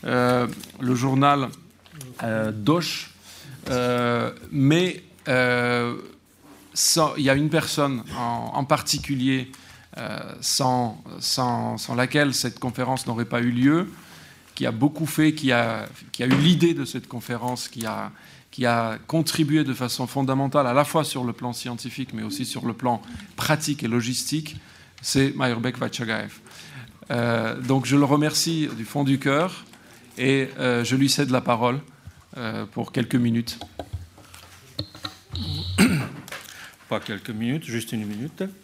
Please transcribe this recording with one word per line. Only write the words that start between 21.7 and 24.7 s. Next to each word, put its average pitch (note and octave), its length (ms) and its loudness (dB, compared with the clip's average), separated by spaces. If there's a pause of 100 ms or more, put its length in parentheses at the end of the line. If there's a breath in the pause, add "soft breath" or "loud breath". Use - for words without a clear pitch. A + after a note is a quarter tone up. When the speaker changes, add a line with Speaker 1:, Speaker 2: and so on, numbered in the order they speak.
Speaker 1:
mais A2 80 -6
aussi A2 240 -6
sur - 180 -6
le A#2+ 80 -2
plan A#2 300 -2 (340 loud breath)
pratique D3+ 480 0
et A2+ 40 0
logistique, A#2+ 680 -2 (460 loud breath)